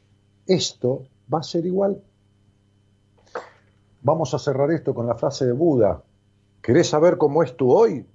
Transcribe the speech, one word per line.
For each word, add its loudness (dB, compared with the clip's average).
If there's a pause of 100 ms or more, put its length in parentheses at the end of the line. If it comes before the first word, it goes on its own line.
(460)
esto -2 (260)
va -2
a -14
ser -6
igual. -4 (2000)
Vamos -2
a -4
cerrar -2
esto -4
con -6
la -2
frase -4
de 0
Buda. 2 (600)
¿Querés 2
saber 2
cómo 2
es -4
tu 2
hoy? 2 (100)